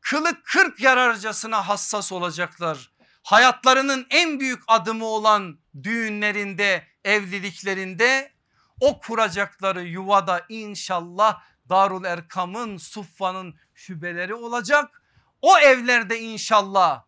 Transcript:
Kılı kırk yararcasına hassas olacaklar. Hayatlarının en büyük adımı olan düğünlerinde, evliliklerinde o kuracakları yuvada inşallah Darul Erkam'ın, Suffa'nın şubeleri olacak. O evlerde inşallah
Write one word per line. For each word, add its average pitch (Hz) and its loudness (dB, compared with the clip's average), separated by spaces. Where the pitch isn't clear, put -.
Kılı 320 -2
kırk 349 0
yararcasına 226 0
hassas 202 -4
olacaklar. 170 -6
Hayatlarının 254 4
en 311 0
büyük 262 -6
adımı 226 0
olan 214 0
düğünlerinde, 202 -4
evliliklerinde 196 -2
o 277 2
kuracakları 196 -2
yuvada 185 -2
inşallah 202 -4
Darul 190 2
Erkam'ın, 185 -8
Suffa'nın 185 -8
şubeleri 175 -8
olacak. 240 -2
O 359 8
evlerde 240 4
inşallah 196 0